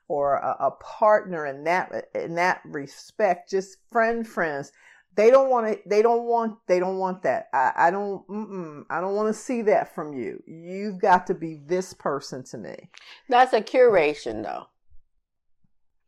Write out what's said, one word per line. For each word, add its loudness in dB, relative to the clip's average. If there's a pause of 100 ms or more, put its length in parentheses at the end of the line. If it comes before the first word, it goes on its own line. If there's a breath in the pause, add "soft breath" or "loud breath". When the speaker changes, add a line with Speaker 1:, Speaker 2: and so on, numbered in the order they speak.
Speaker 1:
or 0
a, -2
a 2
partner 0
in -8
that, -2
in -6
that 0
respect, -4
just -4 (140)
friend 0
friends. -4 (420 soft breath)
They 6
don't 6
want 2
it. -6
They 4
don't 2
want, 0 (100)
they 4
don't -2
want -4
that. -2
I, 2
I 4
don't, -6
mm-mm, -12
I -6
don't -4
wanna -2
see -6
that 2
from -8
you. -8
You've -10
got 4
to -4
be -10
this -4
person -8
to -16
me. -16 (400 loud breath)
Speaker 2:
That's 4
a 2
curation 2
though. -10 (1400)